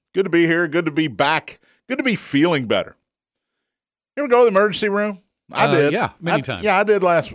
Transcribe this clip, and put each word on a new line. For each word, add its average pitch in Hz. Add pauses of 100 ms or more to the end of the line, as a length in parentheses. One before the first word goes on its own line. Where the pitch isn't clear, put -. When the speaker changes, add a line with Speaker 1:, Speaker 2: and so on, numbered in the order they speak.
(140)
Speaker 1:
Good 185
to 196
be 165
here. 165
Good 160
to 156
be 156
back. 143 (300)
Good 262
to 285
be 240
feeling 143
better. 98 (1200)
You 277
ever 285
go 240
to 247
the 240
emergency 208
room? 202 (320)
I 208
Speaker 2:
Uh, -
Speaker 1:
did. 147
Speaker 2:
yeah, 185 (100)
many 170
Speaker 1:
I, -
Speaker 2:
times. 117
Speaker 1:
yeah, 196
I 208
did 208
last 170